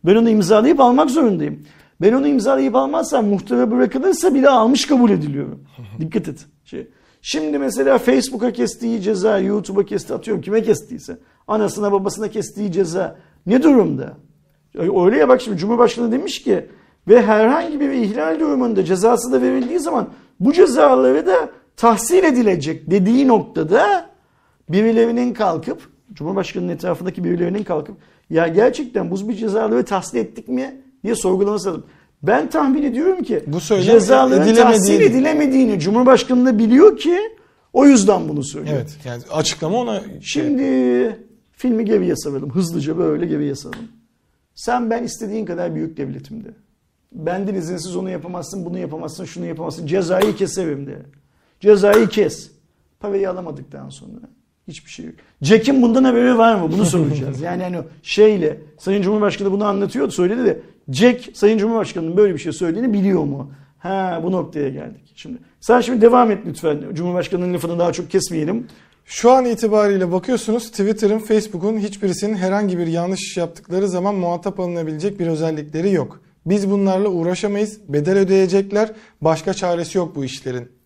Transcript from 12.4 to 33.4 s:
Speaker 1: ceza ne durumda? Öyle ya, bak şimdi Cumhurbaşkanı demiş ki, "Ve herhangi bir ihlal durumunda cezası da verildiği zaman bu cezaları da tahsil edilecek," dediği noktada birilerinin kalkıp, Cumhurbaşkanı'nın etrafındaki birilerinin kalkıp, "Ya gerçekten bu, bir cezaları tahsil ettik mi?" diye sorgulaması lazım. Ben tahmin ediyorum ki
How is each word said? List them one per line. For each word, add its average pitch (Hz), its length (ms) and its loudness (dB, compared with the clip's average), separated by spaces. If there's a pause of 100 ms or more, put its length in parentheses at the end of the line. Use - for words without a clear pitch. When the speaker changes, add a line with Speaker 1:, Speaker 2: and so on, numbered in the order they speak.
Speaker 1:
ceza 175 440 -4 (300)
ne 247 160 4
durumda? 185 540 2 (580)
Öyle 180 420 2
ya, 294 120 4
bak 254 120 6
şimdi 214 160 -8
Cumhurbaşkanı 226 560 0
demiş 311 300 -6
ki, 196 240 -2 (420)
"Ve 226 140 8
herhangi 269 580 2
bir 285 100 0
ihlal 277 500 -2
durumunda 247 440 0
cezası 226 480 0
da 254 100 2
verildiği 262 360 0
zaman 285 300 -4 (320)
bu 247 120 4
cezaları 269 720 4
da 175 240 0 (260)
tahsil 330 480 2
edilecek," 190 680 0
dediği 226 380 4
noktada 240 800 2 (640)
birilerinin 226 680 2
kalkıp, 185 540 -4 (240)
Cumhurbaşkanı'nın 180 560 -6
etrafındaki 175 560 -6
birilerinin 175 400 -2
kalkıp, 170 320 -6 (340)
"Ya 165 180 0
gerçekten 202 600 0
bu, 196 180 -6
bir 233 60 -6
cezaları 220 500 -2
tahsil 190 340 -4
ettik - 300 -8
mi?" 254 320 -6 (240)
diye 220 100 -2
sorgulaması 196 540 -2
lazım. 165 160 -8 (380)
Ben 247 280 0
tahmin 294 320 0
ediyorum 302 400 -2
ki 175 240 -4